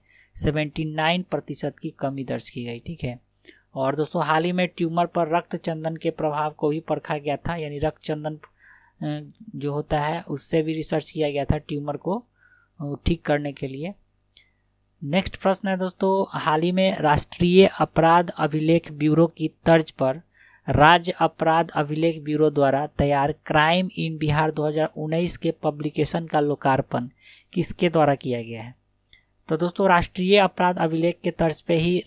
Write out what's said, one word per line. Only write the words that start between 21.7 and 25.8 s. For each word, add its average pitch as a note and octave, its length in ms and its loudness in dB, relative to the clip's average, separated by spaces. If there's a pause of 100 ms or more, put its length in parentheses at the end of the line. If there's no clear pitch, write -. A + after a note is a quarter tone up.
ब्यूरो D3+ 260 2
द्वारा C#3+ 380 2
तैयार C#3+ 440 0
क्राइम E3 580 2 (100)
in D#3+ 180 -4
बिहार D3+ 340 0
दो D3+ 160 -2
हज़ार D#3 300 0
उन्नीस D#3+ 400 -2
के E3 140 -2
पब्लिकेशन D3+ 760 -4